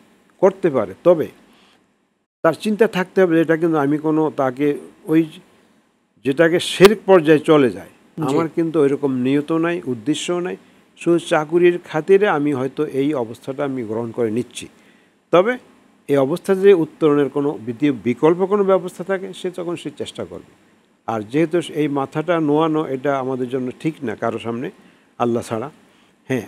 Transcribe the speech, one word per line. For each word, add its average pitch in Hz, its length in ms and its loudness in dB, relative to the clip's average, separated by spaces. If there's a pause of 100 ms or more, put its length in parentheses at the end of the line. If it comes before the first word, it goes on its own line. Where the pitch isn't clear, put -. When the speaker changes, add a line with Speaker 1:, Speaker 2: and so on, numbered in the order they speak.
(400)
Speaker 1:
করতে 190 300 2
পারে, 107 240 -2 (100)
তবে 165 240 4 (1120)
তার 165 120 4
চিন্তা 214 340 0
থাকতে 185 340 -2
হবে, 165 200 4
এটা 160 160 2
কিন্তু 160 200 0
আমি 143 200 2
কোনো 151 400 0
তাকে 139 400 0 (280)
ওই 160 240 2 (920)
যেটাকে 165 360 2
শিরক 202 460 4
পর্যায়ে 160 340 6
চলে 147 300 4
যায়, 92 160 -8
Speaker 2:
জি। - 380 -12
Speaker 1:
আমার 151 320 0
কিন্তু 165 240 -2
ওইরকম 139 360 0
নিয়ত 139 360 -2
নাই, 170 360 -2
উদ্দেশ্যও 139 520 -4
নাই, 185 180 -8 (400)
শুধু 170 220 0
চাকুরির 170 600 0
খাতিরে 190 480 0
আমি 147 260 0
হয়তো 131 320 -4
এই 139 280 -2
অবস্থাটা 131 500 -8
আমি 131 200 -6
গ্রহণ 113 280 -6
করে 113 200 -2
নিচ্ছি। 117 360 -8 (640)
তবে 214 260 2 (500)
এই 139 100 2
অবস্থা 160 380 0
যে 196 180 6
উত্তরণের 151 560 2
কোনো 143 220 -2
দ্বিতীয় 123 400 -2
বিকল্প 139 540 0
কোনো 202 180 0
ব্যবস্থা 185 400 0
থাকে, 190 300 -6
সে 185 180 -10
তখন 170 240 -8
সে 156 220 -10
চেষ্টা 110 280 -10
করবে। 82 260 -16 (560)
আর 113 140 -4
যেহেতু 156 380 -2 (140)
এই 151 140 -2
মাথাটা 156 520 -4
নোয়ানো, 156 460 0
এটা 135 340 -4
আমাদের 127 300 -4
জন্য 127 300 -6
ঠিক 156 240 -6
না 107 120 -6
কারো 113 240 -4
সামনে 117 320 -8 (480)
আল্লাহ 120 240 0
ছাড়া। 120 260 -8 (580)
হ্যাঁ, 127 200 -2